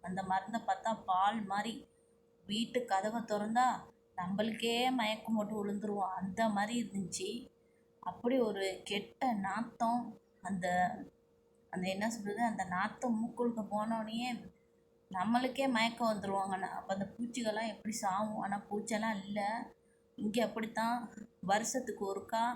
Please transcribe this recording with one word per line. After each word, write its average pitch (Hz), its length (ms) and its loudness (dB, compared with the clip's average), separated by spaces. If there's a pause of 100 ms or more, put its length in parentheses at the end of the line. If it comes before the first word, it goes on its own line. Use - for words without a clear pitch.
அந்த 185 220 -4
மருந்தை 196 440 0
பார்த்தா 214 380 0
பால் 202 400 4
மாதிரி, 214 420 -4 (580)
வீட்டு 226 400 0
கதவை 214 360 2
திறந்தா 226 440 2 (500)
நம்மளுக்கே 220 760 0
மயக்கம் 220 440 0
போட்டு 208 200 0
விழுந்துருவோம், 202 600 -2
அந்த 190 340 0
மாதிரி 214 340 0
இருந்துச்சு. 196 680 -4 (500)
அப்படி 240 400 2
ஒரு 196 440 2
கெட்ட 220 500 -2
நாத்தம். 226 840 -2 (220)
அந்த, 180 540 2 (760)
அந்த 185 200 -2
என்ன 202 200 0
சொல்றது, 208 320 -4
அந்த 202 220 0
நாத்தம் 208 520 0
மூக்குள்ளுக்கு 226 480 -2
போனோடனேயே 220 880 -2 (600)
நம்மளுக்கே 247 580 2
மயக்கம் 233 380 4
வந்துருவாங்க. 196 520 0
அப்ப - 340 -4
அந்த 196 240 -2
பூச்சிகள்லாம் 226 500 0
எப்படி 208 280 -4
சாவும்? 214 460 0
ஆனா 202 280 -2
பூச்செல்லாம் 214 540 0
இல்ல. 208 420 -2 (500)
இங்க 214 280 0
அப்படித்தான் 226 680 -2 (300)
வருஷத்துக்கு 214 640 0
ஒருக்கா 202 380 0 (120)